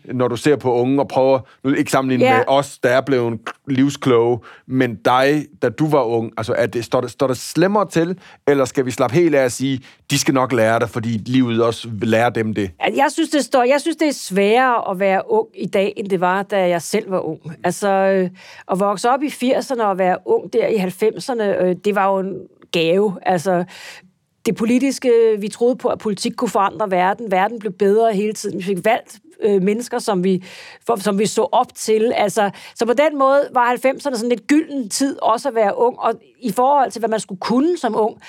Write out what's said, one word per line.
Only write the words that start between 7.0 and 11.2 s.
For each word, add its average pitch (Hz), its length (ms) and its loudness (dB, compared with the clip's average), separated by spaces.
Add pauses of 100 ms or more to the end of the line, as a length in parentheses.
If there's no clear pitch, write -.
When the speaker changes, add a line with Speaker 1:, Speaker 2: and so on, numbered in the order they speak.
Speaker 1:
det, 123 100 -4
står - 160 -2
det 127 100 0
slemmere 190 520 0
til, 170 300 -2 (280)
eller 139 180 4
skal 123 220 -2
vi 127 40 -4
slappe 123 260 0
helt 170 180 4
af 135 100 4
og 123 80 0
sige, 131 280 -4 (300)
de 143 80 0
skal 139 160 0
nok 127 180 0
lære 113 260 2
det, 110 120 -2
fordi 117 180 -6
livet 117 540 0